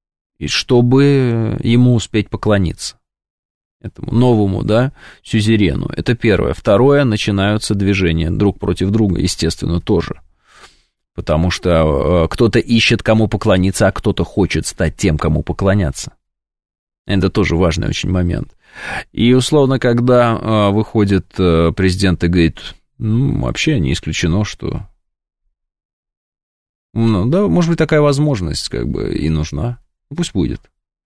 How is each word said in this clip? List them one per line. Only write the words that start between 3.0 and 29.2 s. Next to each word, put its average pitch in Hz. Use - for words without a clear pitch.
Этому -
новому, 110
да, 120
сюзерену. 104
Это -
первое. 104
Второе, 135
начинаются 104
движения 92
друг 101
против 95
друга, 104
естественно, 82
тоже. 85
Потому 85
что, 82
э, -
кто-то 117
ищет, 117
кому 110
поклониться, 98
а -
кто-то -
хочет 82
стать -
тем, 80
кому 76
поклоняться. 95
Это 95
тоже 87
важный 87
очень -
момент. 90
И, 120
условно, 135
когда, 120
э, 107
выходит, 101
э, 85
президент 92
и 90
говорит, 85
«Ну, 117
вообще 120
не 78
исключено, 85
что, -
ну, 110
да, 190
может 170
быть, 170
такая 156
возможность, 139
как 60
бы, -
и -